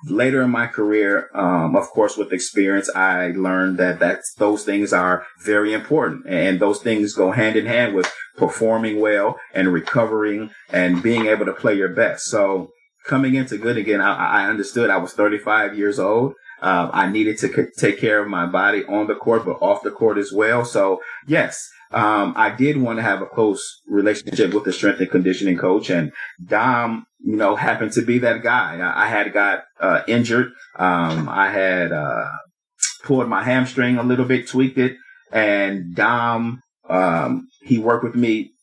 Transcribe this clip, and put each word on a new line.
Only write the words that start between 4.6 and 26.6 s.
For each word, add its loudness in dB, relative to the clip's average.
things -2
are 0
very 0
important, -2
and 0
those 0
things 0
go 2
hand 0
in 2
hand 0
with 0
performing 0
well 2
and 2
recovering -2
and 2
being 2
able 2
to -4
play 0
your 0
best. 0
So 0
coming 2
into -4
Göttingen, 0
I, 2
I 0
understood 0
I 2
was -4
thirty-five 0
years 0
old. 0
Uh, 0
I 0
needed 0
to -2
c-, 0
take 0
care 2
of -4
my -4
body 0
on -2
the -2
court, 0
but -4
off 0
the -4
court 0
as -4
well. 2
So 0
yes, -2
um, 2
I 4
did 0
want 0
to -4
have 0
a -8
close 0
relationship 2
with 0
the 0
strength 0
and 0
conditioning 2
coach, 0
and 0
Dom, 0